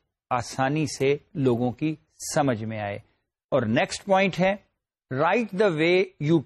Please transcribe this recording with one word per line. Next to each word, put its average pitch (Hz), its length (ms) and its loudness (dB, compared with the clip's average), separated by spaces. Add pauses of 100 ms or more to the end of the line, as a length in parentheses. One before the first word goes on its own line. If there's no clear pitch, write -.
(300)
آسانی 135 560 -2 (120)
سے 139 200 2 (160)
لوگوں 123 380 0
کی 156 240 -4 (400)
سمجھ 127 280 0
میں 110 160 -8
آئے۔ 101 160 -6 (560)
اور 139 100 2
نیکسٹ 123 440 -2
پوائنٹ 190 340 2
ہے 190 160 2 (580)
write 185 500 0
the 185 120 4
way 175 280 2 (260)
you 160 160 4